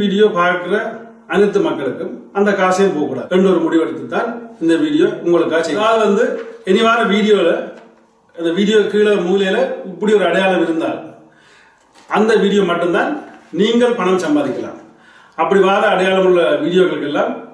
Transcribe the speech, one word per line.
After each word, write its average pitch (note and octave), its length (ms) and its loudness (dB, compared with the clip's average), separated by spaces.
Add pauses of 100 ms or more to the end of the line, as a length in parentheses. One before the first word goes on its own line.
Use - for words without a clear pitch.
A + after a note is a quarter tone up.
வீடியோ G3+ 240 4 (100)
பார்க்குற F3 400 0 (560)
அனைத்து G3 340 2
மக்களுக்கும் C#3 480 -6 (240)
அந்த G#3 120 2 (100)
காசே F#3+ 340 2
போகக்கூடாது C3 420 -6
என்ற F#3+ 140 4
ஒரு E3+ 140 2
முடிவெடுத்து D3+ 500 -2
தான் A#3 140 -4 (340)
இந்த E3 120 2 (100)
வீடியோ D#3 240 2 (180)
உங்களுக்காக E3+ 380 2
செய்யும். G3+ 180 -2
அதாவது A3 240 2
வந்து, G3+ 180 2 (460)
இனி G#3 160 2
வார A3+ 140 2 (120)
வீடியோல, G3+ 380 2 (880)
அந்த E3+ 200 -2
வீடியோ G#3 200 2 (160)
கீழே G#3 200 2 (140)
மூலையில G3 300 0 (320)
இப்படி G#3 280 0
ஒரு F#3 120 2
அடையாளம் F#3 360 0
இருந்தால், D#3+ 320 -4 (1200)
அந்த A3 140 2 (120)
வீடியோ G3 280 2
மட்டும்தான் F3 400 -2 (480)
நீங்கள் A#3 400 2
பணம் F3+ 260 0
சம்பாதிக்கலாம். C#3 540 -4 (580)
அப்படி F#3+ 300 2
வார G3+ 160 2 (100)
அடையாளம் F#3+ 360 2
உள்ள F3 120 4 (240)
வீடியோக்களுக்கு D3+ 460 0
எல்லாம் A3 200 -2 (220)